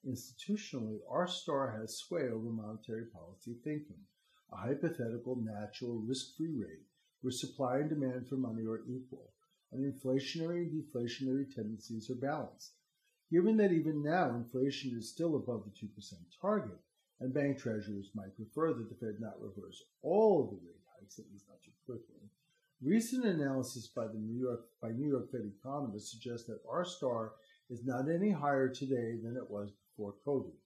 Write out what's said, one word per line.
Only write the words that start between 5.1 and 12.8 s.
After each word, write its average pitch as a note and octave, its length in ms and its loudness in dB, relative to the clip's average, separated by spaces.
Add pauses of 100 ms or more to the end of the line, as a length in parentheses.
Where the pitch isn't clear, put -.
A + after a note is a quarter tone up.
natural, A2 640 -4
risk-free C3 580 -4
rate - 300 -6 (340)
where B2+ 100 -2
supply C3 480 0
and D3+ 120 2
demand C3 360 0
for C#3 100 -2
money A2+ 280 0
are A2 240 -2
equal, - 460 -10 (380)
and C3+ 120 -2
inflationary C#3 760 0
and D#3 200 -2
deflationary C3 720 -2
tendencies A2 540 -6
are B2+ 60 -2
balanced. C3+ 580 -4 (580)